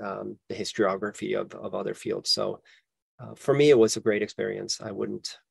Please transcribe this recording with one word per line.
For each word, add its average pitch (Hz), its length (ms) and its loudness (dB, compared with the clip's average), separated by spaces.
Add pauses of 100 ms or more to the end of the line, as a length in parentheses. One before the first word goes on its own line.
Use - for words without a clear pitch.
um, 101 340 -8 (120)
the 120 60 -8
historiography 104 840 -2
of, 98 140 -8
of 98 200 -10
other 98 200 -4
fields. - 360 -6
So, 101 300 -2 (580)
uh, 113 160 -14
for - 200 2
me, 147 160 8
it 131 80 10
was 110 180 6
a 113 40 -6
great 104 200 0
experience. 101 640 -6
I 107 100 -10
wouldn't, 101 460 -8 (120)